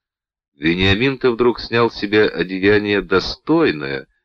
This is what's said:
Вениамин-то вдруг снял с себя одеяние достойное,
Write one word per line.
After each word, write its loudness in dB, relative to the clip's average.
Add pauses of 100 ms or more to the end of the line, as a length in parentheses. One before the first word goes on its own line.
(560)
Вениамин-то 0
вдруг 0
снял 0
с -14
себя 2
одеяние 0
достойное, -2 (180)